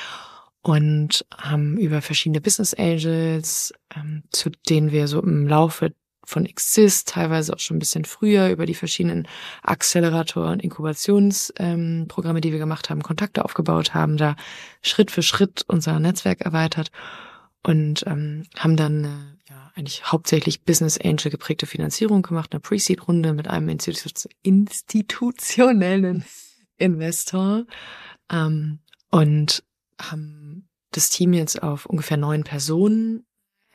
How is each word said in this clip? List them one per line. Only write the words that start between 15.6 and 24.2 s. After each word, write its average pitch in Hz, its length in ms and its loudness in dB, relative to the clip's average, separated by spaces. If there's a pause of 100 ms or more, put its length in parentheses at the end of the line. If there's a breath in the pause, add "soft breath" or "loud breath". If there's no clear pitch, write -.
unser 160 320 2
Netzwerk 175 400 0
erweitert 160 500 -2 (720 loud breath)
und, 156 440 2
ähm, 151 380 -4 (120)
haben 160 220 4
dann, 151 260 2
äh, 143 460 -12
ja, 135 240 -20
eigentlich - 360 -8
hauptsächlich 160 520 0
Business 160 360 2
Angel 151 320 0
geprägte 156 360 -6
Finanzierung 185 560 0
gemacht, 165 320 -6
eine 151 60 -6
Pre-Seed-Runde 175 720 0
mit 151 140 -6
einem 156 200 -2
Institu-, - 580 -6 (160)